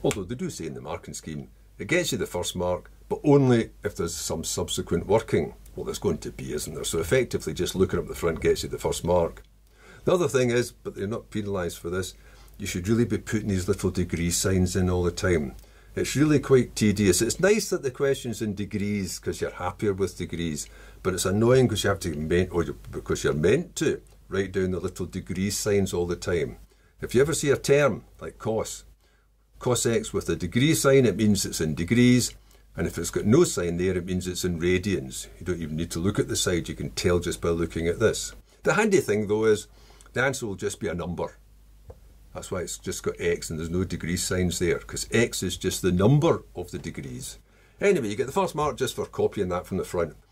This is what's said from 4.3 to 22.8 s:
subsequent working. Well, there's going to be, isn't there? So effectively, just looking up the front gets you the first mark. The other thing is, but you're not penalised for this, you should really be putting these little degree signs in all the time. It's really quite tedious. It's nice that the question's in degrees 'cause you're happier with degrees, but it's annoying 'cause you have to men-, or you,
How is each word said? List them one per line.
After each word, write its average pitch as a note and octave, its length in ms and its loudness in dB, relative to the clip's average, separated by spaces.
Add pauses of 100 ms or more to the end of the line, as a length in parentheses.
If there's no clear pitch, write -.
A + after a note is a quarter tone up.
subsequent F2 640 -4
working. G2+ 480 2 (200)
Well, - 80 -10
there's - 140 -6
going - 220 0
to B2 120 -10
be, C3 220 -10
isn't D#2 220 -8
there? C#2 80 -8
So - 160 -4
effectively, E2 560 0
just F2 180 -4
looking F#2 240 2
up D#2 100 -4
the D#2 60 -10
front E2 260 -2
gets E2 220 2
you C2+ 80 -8
the C#2+ 80 -8
first - 260 -4
mark. E2+ 380 0 (640)
The D#3+ 100 4
other F3 140 2
thing B2+ 240 2
is, B2 200 0
but - 240 -12
you're G2 120 -6
not A2+ 240 -8
penalised G2 480 -4
for E2+ 100 -8
this, F#2 240 -4 (460)
you G2 80 -8
should F2+ 200 -4
really A2+ 180 4
be G2+ 120 -2
putting G#2 300 -4
these F#2+ 200 0
little G2 220 0
degree E2+ 400 0
signs F#2 460 2
in F#2 160 2
all F2+ 100 2
the F2 100 0
time. D#2+ 440 0 (400)
It's - 200 -2
really D3 240 4
quite B2+ 360 4
tedious. G2+ 480 4
It's - 160 -2
nice G3+ 320 4
that F3 100 -2
the C#3 80 -2
question's C3 540 -2
in G#2+ 100 -2
degrees G2 640 -4
'cause - 240 -6
you're - 80 -2
happier F#2 440 -2
with F#2+ 260 -2
degrees, E2 480 -4 (340)
but F#2 140 0
it's - 100 -2
annoying A2+ 420 6
'cause G2 160 0
you G2+ 60 2
have G2 120 0
to E2 140 -4
men-, E2+ 360 2
or F2 120 0
you, C#2+ 140 -6 (140)